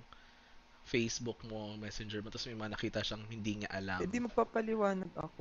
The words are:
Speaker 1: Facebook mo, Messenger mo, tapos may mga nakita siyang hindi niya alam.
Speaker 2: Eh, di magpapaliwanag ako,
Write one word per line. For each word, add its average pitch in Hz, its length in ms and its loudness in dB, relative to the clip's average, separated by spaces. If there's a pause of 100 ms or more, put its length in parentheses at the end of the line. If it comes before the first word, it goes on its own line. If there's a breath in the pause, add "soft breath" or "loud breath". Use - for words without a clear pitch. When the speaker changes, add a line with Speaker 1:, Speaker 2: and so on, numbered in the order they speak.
(840 loud breath)
Speaker 1:
Facebook 117 640 2
mo, 107 320 -4
Messenger 107 420 -4
mo, 104 80 -4
tapos 120 220 -6
may 113 80 -4
mga 107 160 -2
nakita 107 260 0
siyang 107 260 -2
hindi 104 380 0
niya 101 80 -2
alam. 95 300 0
Speaker 2:
Eh, 190 80 2
di 240 100 0
magpapaliwanag 220 960 2
ako, - 280 -4